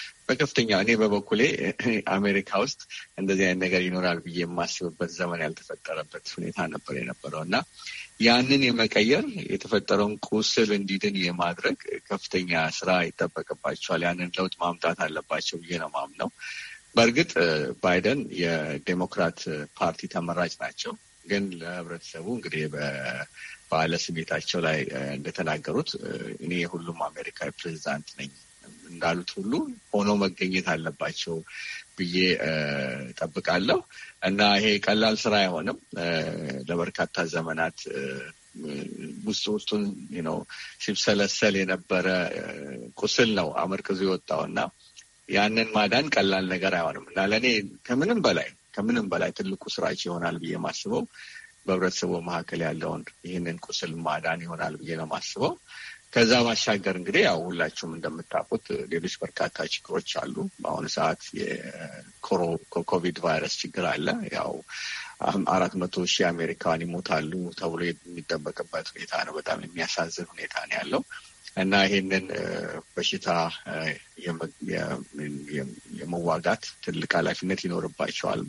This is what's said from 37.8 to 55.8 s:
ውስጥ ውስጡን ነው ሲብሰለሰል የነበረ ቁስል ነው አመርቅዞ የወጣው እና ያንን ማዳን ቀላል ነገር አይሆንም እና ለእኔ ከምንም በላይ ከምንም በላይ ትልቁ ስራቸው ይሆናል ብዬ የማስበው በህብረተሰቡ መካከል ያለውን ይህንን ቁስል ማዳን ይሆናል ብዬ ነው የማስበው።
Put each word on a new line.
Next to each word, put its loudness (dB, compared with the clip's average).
ውስጥ -2
ውስጡን 0
ነው -2
ሲብሰለሰል 2
የነበረ 2
ቁስል 4
ነው 2
አመርቅዞ 0
የወጣው 0
እና -2
ያንን 4
ማዳን 4
ቀላል 4
ነገር 2
አይሆንም 0
እና 2
ለእኔ 4
ከምንም 2
በላይ 4
ከምንም 0
በላይ 2
ትልቁ -4
ስራቸው -2
ይሆናል -2
ብዬ -4
የማስበው -2
በህብረተሰቡ 2
መካከል -4
ያለውን -2
ይህንን -4
ቁስል -6
ማዳን -2
ይሆናል -6
ብዬ -8
ነው -4
የማስበው። -2